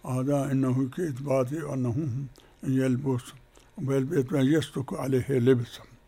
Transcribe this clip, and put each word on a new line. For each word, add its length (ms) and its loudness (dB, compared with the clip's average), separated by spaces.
هذا 460 0
إنه 460 2
كإثبات 560 0
أنه 540 -2
يلبس 580 0
ويلبس 480 0
ويستك 600 0
عليه 360 -2
لبسا. 520 2